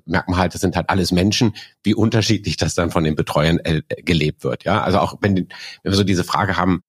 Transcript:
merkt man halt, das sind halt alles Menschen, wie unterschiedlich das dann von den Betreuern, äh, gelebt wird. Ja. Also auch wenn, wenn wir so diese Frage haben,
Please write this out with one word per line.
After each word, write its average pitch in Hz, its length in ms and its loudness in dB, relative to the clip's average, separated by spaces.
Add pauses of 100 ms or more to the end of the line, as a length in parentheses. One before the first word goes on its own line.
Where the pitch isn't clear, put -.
merkt 90 240 -2
man 90 100 0
halt, 87 140 0
das 90 80 -10
sind 90 140 0
halt 82 140 -2
alles 95 220 0
Menschen, 101 420 2 (300)
wie 104 120 2
unterschiedlich 104 640 0
das 80 180 -2
dann 85 160 0
von 85 120 2
den 78 120 0
Betreuern, 80 440 2
äh, 78 220 0 (220)
gelebt 76 400 0
wird. - 200 -4
Ja. 90 200 0
Also 92 160 2
auch - 220 -2
wenn, 101 140 2
wenn 90 120 -2 (360)
wir 95 100 -2
so 98 100 4
diese 92 200 0
Frage 95 340 0
haben, 90 320 2